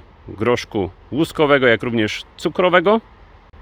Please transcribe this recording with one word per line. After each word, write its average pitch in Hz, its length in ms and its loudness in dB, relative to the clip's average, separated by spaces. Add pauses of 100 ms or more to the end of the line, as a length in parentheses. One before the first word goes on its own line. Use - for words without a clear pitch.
(280)
groszku 101 640 -4 (220)
łuskowego, 143 540 2
jak 113 160 2
również 117 400 -4 (140)
cukrowego. 180 640 2 (600)